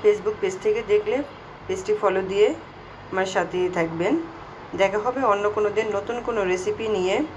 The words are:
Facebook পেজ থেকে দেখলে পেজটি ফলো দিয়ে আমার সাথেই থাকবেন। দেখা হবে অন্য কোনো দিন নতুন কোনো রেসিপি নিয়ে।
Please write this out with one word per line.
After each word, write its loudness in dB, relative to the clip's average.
Facebook 4
পেজ 0
থেকে 2
দেখলে 2
পেজটি -2
ফলো 2
দিয়ে 4
আমার 2
সাথেই 0
থাকবেন। 0
দেখা 2
হবে -2
অন্য 4
কোনো 2
দিন 0
নতুন -4
কোনো 0
রেসিপি -2
নিয়ে। 2